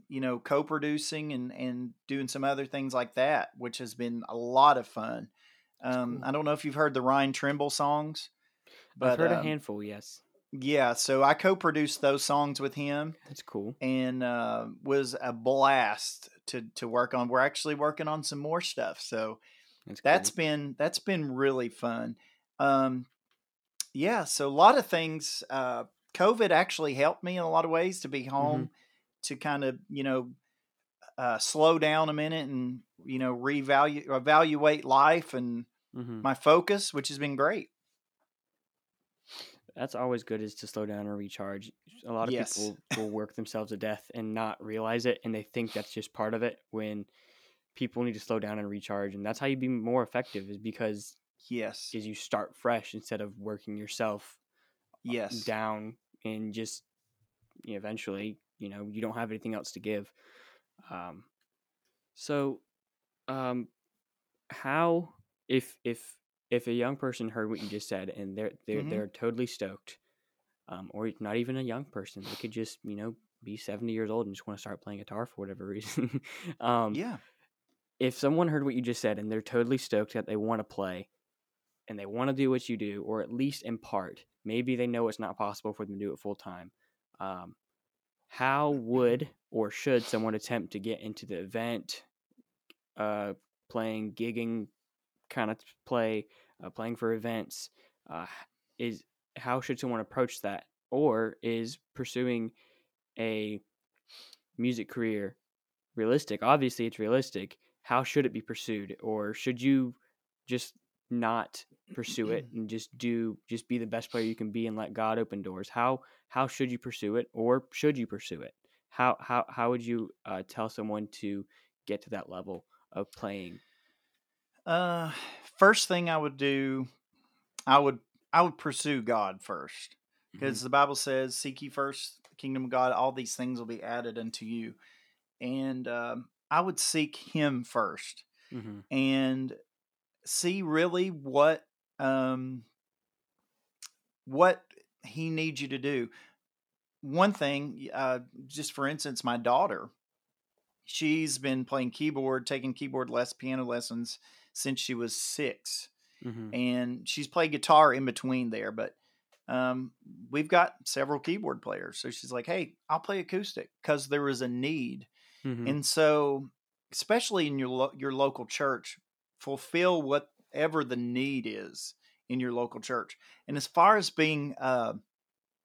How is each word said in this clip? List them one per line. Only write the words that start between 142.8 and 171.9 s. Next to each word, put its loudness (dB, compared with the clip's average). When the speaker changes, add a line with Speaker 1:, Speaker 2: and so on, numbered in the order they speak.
Speaker 1:
what 6
he -6
needs -2
you -6
to -4
do. -2
One 4
thing, -2
y-, -14
uh, 0
just -8
for -4
instance, -4
my 0
daughter, 2
she's 0
been -2
playing -2
keyboard, 0
taking -4
keyboard -4
less-, 0
piano -4
lessons -6
since -4
she -2
was -4
six. -6
Speaker 2:
Mm-hmm. -8
Speaker 1:
And -2
she's -4
played 2
guitar 8
in 0
between -2
there, -4
but, -6
um, 0
we've 0
got 6
several 0
keyboard -4
players. -8
So -8
she's -12
like, -4
"Hey, -4
I'll 2
play -4
acoustic," -6
'cause 0
there 2
is 0
a -2
need. -2
Speaker 2:
Mm-hmm. -2
Speaker 1:
And 0
so, 4
especially 2
in -2
your 0
lo-, 2
your -4
local 2
church, -4
fulfill 2
whatever 0
the -4
need -2
is -10